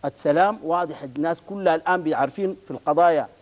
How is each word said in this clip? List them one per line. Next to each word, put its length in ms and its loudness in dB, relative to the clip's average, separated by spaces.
السلام 580 0
واضح، 400 -2
الناس 460 -4
كلها 260 0
الآن 280 -2
بيعرفين 640 -2
في 60 -14
القضايا 560 2